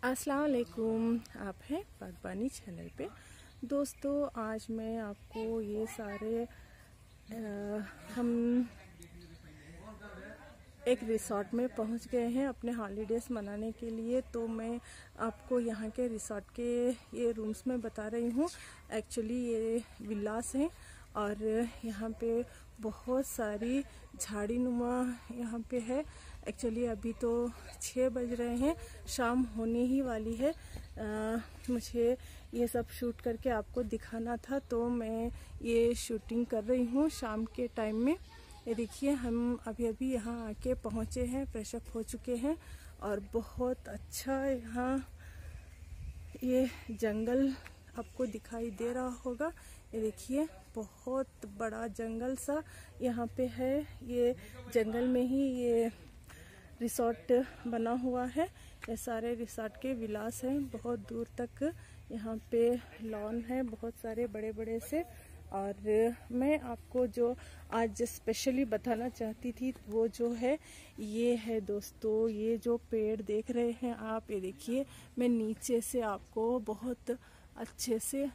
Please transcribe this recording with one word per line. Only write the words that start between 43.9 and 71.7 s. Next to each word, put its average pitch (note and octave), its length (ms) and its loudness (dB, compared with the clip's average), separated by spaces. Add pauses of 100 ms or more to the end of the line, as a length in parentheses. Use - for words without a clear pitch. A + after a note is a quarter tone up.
यहाँ B3+ 600 0 (1400)
ये B3+ 260 6 (200)
जंगल A3+ 640 4 (440)
आपको B3 280 -2
दिखाई A3+ 440 -4
दे A3+ 220 -2
रहा B3+ 160 0
होगा। B3 440 -2 (420)
ये A3+ 60 0
देखिए B3+ 480 0 (260)
बहुत B3+ 540 -4 (300)
बड़ा A3+ 280 -4
जंगल A3+ 500 -2
सा D4+ 260 0 (400)
यहाँ A#3+ 240 2
पे B3+ 200 0
है। C4 400 0 (160)
ये A#3+ 340 4 (380)
जंगल A#3 340 4
में B3 140 6
ही C4+ 260 4 (140)
ये A#3 280 6 (880)
रिसॉर्ट A#3+ 640 4 (220)
बना A3+ 240 2
हुआ B3 360 2
है। C4+ 200 2 (420)
ये A3+ 80 -2
सारे A#3 380 0
रिसॉर्ट A3 420 -4
के C4 180 0
विलास A3+ 500 -4
हैं, C4+ 260 0
बहुत A#3 380 -2
दूर A#3 200 -4 (120)
तक C#4+ 340 0 (380)
यहाँ A3 240 -4 (140)
पे A#3+ 300 6 (220)
लॉन A3 400 -2
है, B3+ 200 0
बहुत A3+ 320 -4
सारे A3+ 320 -2
बड़े-बड़े A3 540 -2
से। D#4 240 0 (480)
और G3 220 0 (580)
मैं C#4 280 4
आपको B3+ 460 0
जो A#3+ 300 2 (360)
आज A3+ 300 2
specially B3+ 600 2
बताना A3+ 440 0
चाहती A#3 440 -4
थी B3+ 220 -2 (140)
वो A3+ 200 4
जो A#3+ 240 2
है B3 260 2 (420)
ये A3+ 360 4
है A3 240 0
दोस्तों, G#3+ 680 0